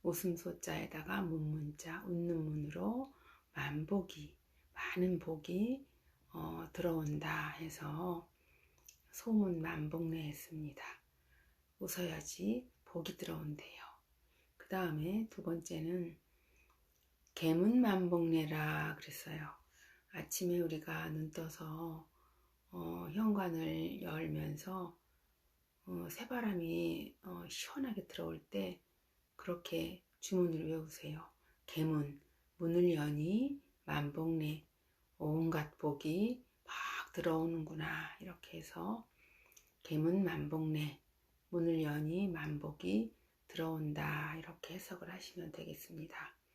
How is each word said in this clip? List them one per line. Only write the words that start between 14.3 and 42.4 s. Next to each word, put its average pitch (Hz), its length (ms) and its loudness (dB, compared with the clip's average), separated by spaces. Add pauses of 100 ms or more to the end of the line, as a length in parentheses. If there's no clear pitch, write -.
그 - 120 -20
다음에 185 600 0
두 - 140 -10
번째는 165 720 -2 (1160)
개문 185 480 6
만복래라 160 1160 4
그랬어요. 151 520 -8 (600)
아침에 175 480 0
우리가 160 500 -2
눈 156 200 -2
떠서, 160 800 -8 (600)
어, 175 400 -6
현관을 165 880 2
열면서, 160 960 -4 (880)
어, 175 260 -4
새바람이, 170 1040 0 (100)
어, 180 240 -8
시원하게 226 580 -4
들어올 165 340 -4 (100)
때 92 300 -2 (560)
그렇게 170 680 -4 (180)
주문을 165 460 4
외우세요. 156 560 -4 (440)
개문, 151 520 2 (380)
문을 175 380 8
여니 165 640 2 (240)
만복래, 151 800 2 (540)
온갖 156 600 2
복이 165 640 2 (220)
막 - 480 -4
들어오는구나. 160 1080 0
이렇게 - 380 -12
해서 180 480 -4 (760)
개문 165 420 4
만복래, 151 760 0 (500)
문을 165 320 4
여니 156 460 2
만복이 160 840 0 (340)